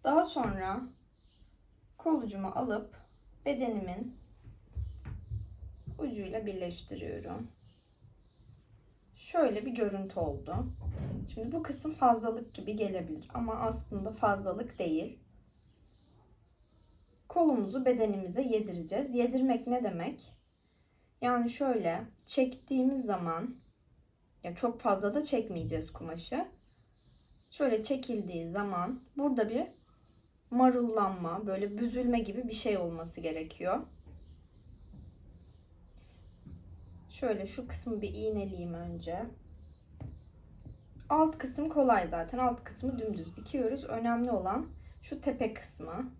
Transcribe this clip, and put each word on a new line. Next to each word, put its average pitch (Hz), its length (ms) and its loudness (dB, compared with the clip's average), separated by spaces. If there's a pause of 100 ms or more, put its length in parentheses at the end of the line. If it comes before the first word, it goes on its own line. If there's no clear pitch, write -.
Daha 311 200 8
sonra 202 580 0 (1160)
kol 311 240 2
ucumu 196 260 -4
alıp 226 480 -2 (500)
bedenimin 233 720 -2 (1800)
ucuyla 214 460 -4
birleştiriyorum. - 1000 -6 (1700)
Şöyle 247 500 2
bir 262 60 -4
görüntü 196 480 -2
oldu. 151 480 -2 (680)
Şimdi 233 180 -6
bu 320 120 -2
kısım 294 280 -6
fazlalık 233 640 4
gibi 208 220 -6
gelebilir 190 580 -4
ama 233 200 -2
aslında 220 580 -2
fazlalık 202 680 0
değil. 160 400 0 (2000)
Kolumuzu 254 580 4
bedenimize 208 560 4
yedireceğiz. 214 720 0
Yedirmek 247 520 4
ne 247 160 2
demek? 180 500 -4 (880)
Yani 240 280 4
şöyle 226 540 2 (220)
çektiğimiz 262 800 2
zaman, 180 500 0 (880)
ya 175 120 -6
çok 233 240 -2
fazla 202 360 2
da 294 60 2
çekmeyeceğiz 185 720 -2
kumaşı. 175 540 -6 (1040)
Şöyle 233 300 2
çekildiği 202 680 -2
zaman 190 540 -2 (140)
burada 247 320 2
bir 240 180 0 (840)
marullanma, 214 960 4
böyle 202 300 -2
büzülme 240 420 2
gibi 220 280 -4
bir 220 60 -4
şey 208 240 2
olması 165 440 -4
gerekiyor. 165 600 -2 (3250)
Şöyle 208 360 0
şu 254 220 -8
kısmı 214 340 -4
bir 196 120 -4
iğneleyeyim 196 600 -2
önce. 170 520 -6 (1800)
Alt 311 280 6
kısım 294 320 -2
kolay 247 380 6
zaten. 165 300 -2
Alt 247 260 2
kısmı 254 360 -4
dümdüz 180 360 -4
dikiyoruz. 262 480 -2
Önemli 233 480 2
olan 196 360 0 (340)
şu - 200 -10
tepe 233 320 0
kısmı. - 680 -8